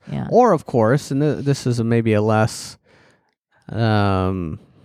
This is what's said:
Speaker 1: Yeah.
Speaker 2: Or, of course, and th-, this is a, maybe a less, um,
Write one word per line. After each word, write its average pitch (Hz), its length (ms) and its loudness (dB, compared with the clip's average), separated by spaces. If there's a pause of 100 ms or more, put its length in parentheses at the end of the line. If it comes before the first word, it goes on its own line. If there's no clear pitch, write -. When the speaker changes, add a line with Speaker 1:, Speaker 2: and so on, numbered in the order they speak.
Speaker 1:
Yeah. 139 220 -6
Speaker 2:
Or, 226 220 4
of 156 120 -4
course, 120 460 0
and 139 100 -2
th-, 147 220 -2
this 139 240 -2
is 123 120 0
a, 113 40 0
maybe 113 300 0
a 107 80 2
less, 110 560 -2 (920)
um, 95 880 0 (280)